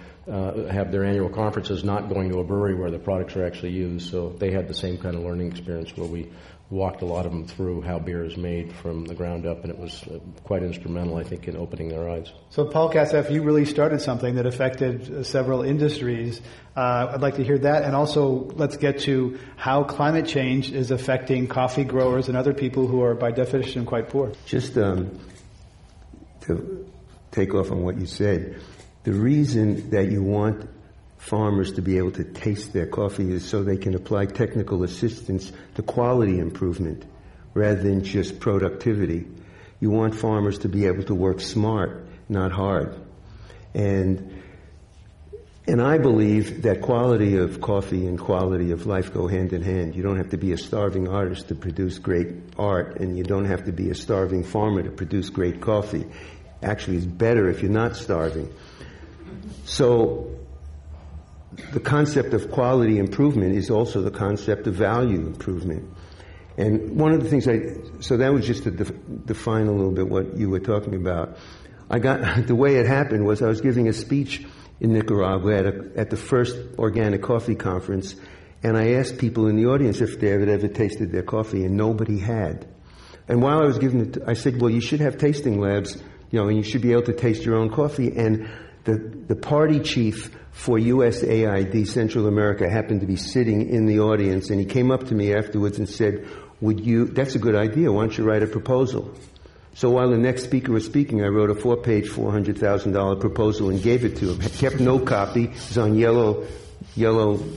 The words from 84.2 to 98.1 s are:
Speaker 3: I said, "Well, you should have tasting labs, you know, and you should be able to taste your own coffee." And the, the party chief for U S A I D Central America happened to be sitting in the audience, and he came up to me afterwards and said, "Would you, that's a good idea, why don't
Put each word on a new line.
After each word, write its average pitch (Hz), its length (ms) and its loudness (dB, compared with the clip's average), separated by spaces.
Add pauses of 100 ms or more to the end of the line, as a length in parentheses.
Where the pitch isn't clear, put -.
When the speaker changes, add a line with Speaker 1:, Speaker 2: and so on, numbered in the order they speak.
Speaker 3:
I 120 60 2
said, 120 260 0
"Well, 120 100 4
you 117 120 2
should 147 180 0
have 147 180 0
tasting 147 440 2
labs, 101 340 0 (340)
you 117 100 2
know, 101 100 2
and 107 80 2
you 107 60 2
should - 180 -2
be 120 100 4
able 120 120 6
to 120 100 0
taste 117 300 0
your 117 120 2
own 110 140 2
coffee." 143 480 0
And 110 320 2 (340)
the, 110 140 2 (300)
the 110 80 2
party 151 440 4
chief - 560 -2 (160)
for 117 280 2
U 123 240 6
S 117 200 2
A 110 220 4
I 98 180 2
D 101 220 0
Central 110 420 2
America 104 400 4
happened 107 340 0
to 95 60 -4
be 95 80 0
sitting 113 540 2
in 113 160 2
the 107 140 4
audience, 101 500 2
and 101 100 2
he 98 60 2
came 127 240 2
up 131 200 0
to 113 60 0
me 101 200 2
afterwards 104 420 0
and 107 100 -2
said, - 400 0 (340)
"Would 107 180 2
you, 117 260 4
that's 131 300 0
a - 40 2
good 113 160 4
idea, 110 360 4
why 101 100 4
don't 113 160 -2